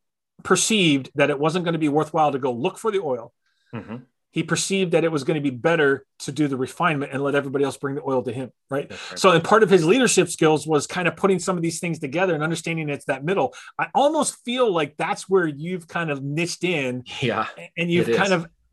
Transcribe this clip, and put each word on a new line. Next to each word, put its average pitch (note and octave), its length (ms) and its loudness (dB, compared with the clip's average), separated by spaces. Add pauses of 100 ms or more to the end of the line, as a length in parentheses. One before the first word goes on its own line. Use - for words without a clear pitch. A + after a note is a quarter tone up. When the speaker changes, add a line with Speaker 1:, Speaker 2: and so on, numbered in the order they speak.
(440)
Speaker 1:
perceived F3 720 2
that C#3+ 140 4
it C#3+ 100 -4
wasn't D#3+ 240 0
gonna E3 140 -2
be D#3 100 0
worthwhile D3 420 2
to C#3 80 -2
go B2+ 140 -2
look C#3 260 -4
for A3 140 -2
the G3 80 0
oil. B2+ 320 -6 (420)
Speaker 2:
Mm-hmm. A2 220 -10 (340)
Speaker 1:
He D#3+ 140 -2
perceived E3+ 480 -2
that D#3+ 100 4
it E3 80 0
was D3 140 -2
gonna D#3 160 0
be C#3+ 100 -2
better C#3 560 0 (140)
to - 100 -10
do D3 160 0
the C3+ 100 -4
refinement C#3 560 -2
and C3+ 120 -4
let C#3+ 100 0
everybody C#3 300 0
else C3 120 -2
bring C#3 200 -6
the D3+ 100 -8
oil C3 160 0
to A#2 100 -6
him, B2+ 200 -8 (180)
right? C3 180 -4
Speaker 2:
That's - 220 -14
right. - 80 -12
Speaker 1:
So, F#3+ 140 6
and E3 100 4
part A3 220 4
of F3 60 4
his F3+ 140 6
leadership G3 440 4
skills D#3 360 2
was D3+ 220 0
kind F3+ 220 -4
of D#3+ 80 -2
putting F#3+ 240 2
some F3+ 160 0
of E3+ 80 -2
these E3 160 -4
things E3+ 180 -4
together E3 380 0
and D3 80 -2
understanding D#3+ 440 -4
it's C#3+ 180 -6
that C3+ 180 -4
middle. D#3+ 280 0 (280)
I D#3+ 160 -4
almost D4 480 0
feel A#3+ 280 0
like D#3 240 -2
that's F3+ 320 -6
where F#3 200 4
you've E3+ 400 -8
kind E3+ 220 -4
of C#3 120 -6
niched D3+ 400 -4
in C3+ 400 -2 (180)
Speaker 2:
Yeah, A2 280 0 (100)
Speaker 1:
a-, E3+ 180 -18
and E3+ 140 -2
you've E3+ 180 2
Speaker 2:
it A#2 40 2
is. A#2 60 4
Speaker 1:
kind G3 140 2
of, E3 140 2 (260)